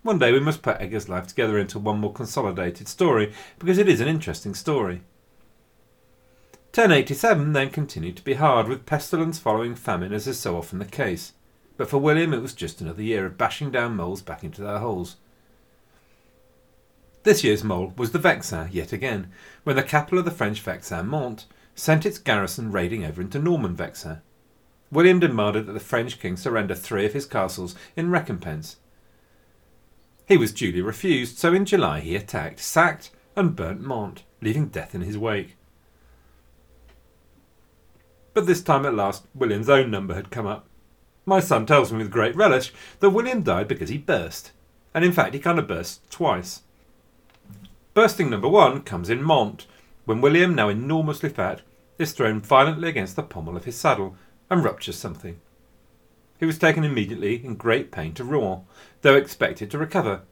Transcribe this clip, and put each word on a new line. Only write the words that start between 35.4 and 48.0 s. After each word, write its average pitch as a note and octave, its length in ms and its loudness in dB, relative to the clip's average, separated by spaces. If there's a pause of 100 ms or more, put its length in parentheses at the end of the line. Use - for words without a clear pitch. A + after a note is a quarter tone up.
But G3 140 2
this F3+ 160 2
time C#3+ 240 2
at B2+ 80 0
last, G2 400 -2
William's A2+ 340 0
own C3+ 220 6
number G2 240 -4
had G2 160 -8
come A2 160 -6
up. G#2 200 -8 (600)
My F#3+ 140 4
son A2+ 240 0
tells C#3 260 6
me A2+ 80 -4
with G#2 120 -4
great A#2 260 0
relish D#3 360 4 (280)
that G3 100 6
William A#3 320 0
died G2+ 260 0
because E2+ 200 -4
he C3 100 -6
burst, F#2 540 -4 (400)
and E3 120 2
in F3+ 80 4
fact D#3 220 2
he C#3 60 -6
kind E3+ 180 0
of - 80 -4
burst - 440 -8
twice. G2 500 -4 (1300)
Bursting G#3 360 4